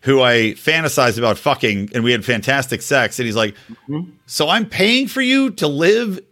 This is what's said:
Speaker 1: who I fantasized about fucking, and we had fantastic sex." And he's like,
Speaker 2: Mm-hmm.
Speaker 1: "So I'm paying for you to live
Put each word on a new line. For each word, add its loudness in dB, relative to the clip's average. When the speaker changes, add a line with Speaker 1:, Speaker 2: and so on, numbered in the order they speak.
Speaker 1:
who 2
I 4
fantasized 0
about 0
fucking, -2
and -2
we 2
had 0
fantastic -2
sex." 0
And -4
he's -4
like, 0
Speaker 2:
Mm-hmm. -8
Speaker 1:
"So -2
I'm 0
paying 0
for -6
you 2
to -2
live 2